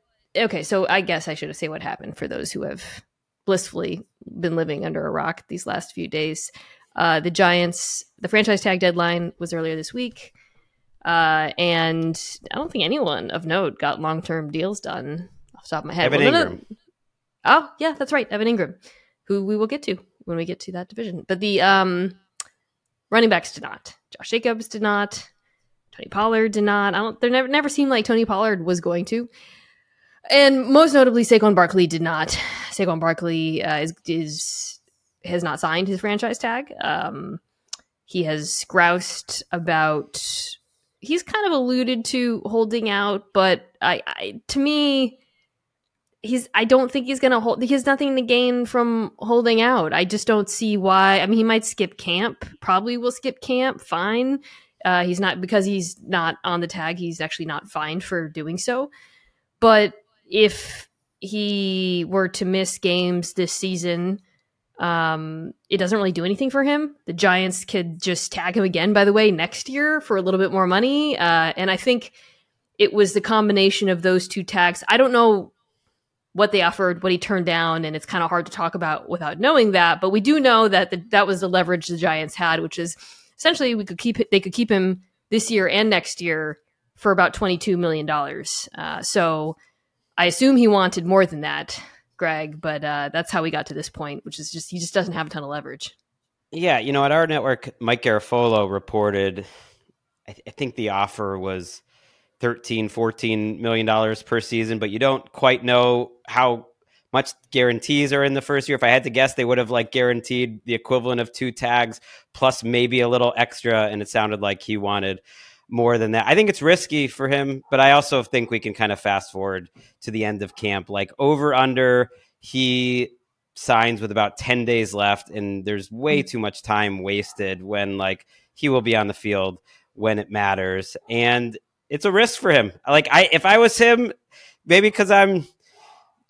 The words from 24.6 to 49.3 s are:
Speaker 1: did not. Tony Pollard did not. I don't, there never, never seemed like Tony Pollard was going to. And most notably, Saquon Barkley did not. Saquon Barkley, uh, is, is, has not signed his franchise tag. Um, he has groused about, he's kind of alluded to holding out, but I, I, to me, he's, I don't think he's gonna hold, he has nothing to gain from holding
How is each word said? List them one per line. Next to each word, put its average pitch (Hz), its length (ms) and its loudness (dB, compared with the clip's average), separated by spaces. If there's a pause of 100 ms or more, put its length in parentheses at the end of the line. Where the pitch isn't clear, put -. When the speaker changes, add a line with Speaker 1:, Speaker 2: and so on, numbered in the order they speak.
Speaker 1:
did 214 140 -10
not. 208 480 -2 (600)
Tony - 180 -18
Pollard 220 420 2
did 208 120 0
not. 202 320 2
I - 20 0
don't, 214 240 -4
there 240 80 2
never, 254 180 2
never 294 220 2
seemed 277 220 0
like 226 140 2
Tony 226 200 2
Pollard 202 400 0
was 175 160 0
going 175 240 -2
to. 233 240 -6 (1000)
And 277 360 6
most 277 280 8
notably, 247 300 6
Saquon 214 320 6
Barkley 180 320 4
did 165 140 -2
not. 156 360 -2 (340)
Saquon 170 280 -2
Barkley, 165 640 -2
uh, 151 140 -2
is, 160 160 -4 (120)
is, 160 720 -6 (500)
has 175 180 -4
not 151 160 -4
signed 175 280 -2
his 190 120 -4
franchise 214 380 -4
tag. 240 420 -6
Um, - 600 -6 (640)
he 180 180 -4
has 156 460 -6
groused - 840 0
about, 160 720 -2 (760)
he's 302 240 -4
kind 427 220 -4
of 359 60 2
alluded 254 540 0
to 240 400 -2
holding 220 440 -2
out, 202 440 -2
but 190 360 2 (120)
I, - 260 0
I, - 420 -10
to 277 100 -4
me, 285 600 0 (1040)
he's, 240 320 -4
I 220 100 4
don't 254 260 4
think 254 160 -4
he's 262 140 -4
gonna 254 220 4
hold, 226 200 -2
he 254 120 0
has 262 120 0
nothing 277 300 0
to 262 60 0
gain 247 440 0
from 233 520 0
holding 233 420 2